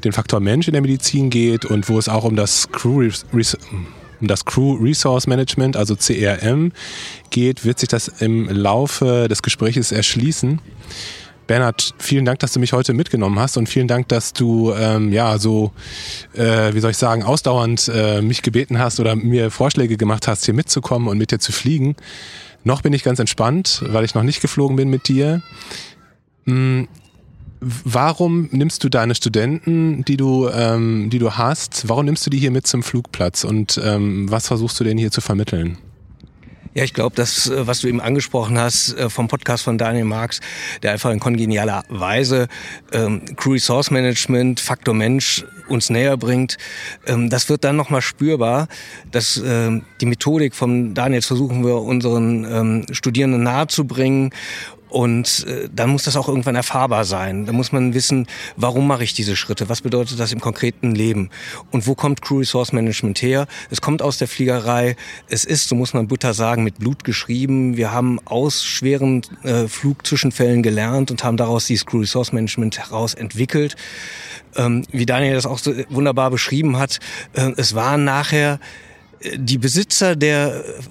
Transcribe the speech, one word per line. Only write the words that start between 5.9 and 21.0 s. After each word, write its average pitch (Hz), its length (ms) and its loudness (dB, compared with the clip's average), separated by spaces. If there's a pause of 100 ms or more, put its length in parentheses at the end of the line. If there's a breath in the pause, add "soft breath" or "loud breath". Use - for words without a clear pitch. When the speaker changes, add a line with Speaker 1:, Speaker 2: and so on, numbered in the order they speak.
Speaker 1:
C - 260 0
R 101 220 2
M, 147 280 2 (580 loud breath)
geht, 123 360 2
wird 120 140 2
sich 127 100 0
das - 180 0
im 113 400 0
Laufe 117 800 2
des 107 140 0
Gespräches 117 500 0
erschließen. 127 720 0 (840 loud breath)
Bernhard, 120 520 2
vielen 139 260 2
Dank, 123 140 0
dass 127 140 -2
du 131 60 2
mich 120 140 2
heute 127 220 2
mitgenommen 107 420 2
hast 113 180 2
und 117 140 2
vielen 127 180 2
Dank, 123 200 2
dass 117 260 0
du, 113 400 2
ähm, 107 400 2
ja, 110 240 4
so, 107 360 2 (600 loud breath)
äh, 113 400 2
wie 107 60 2
soll 113 100 2
ich 110 80 -2
sagen, 117 240 2
ausdauernd, 117 720 2
äh, 107 300 2
mich 117 180 0
gebeten 120 380 0
hast 123 200 0
oder 110 160 2
mir 113 360 2
Vorschläge 127 440 2
gemacht 107 320 0
hast, 110 180 -2
hier 110 100 2
mitzukommen 123 520 0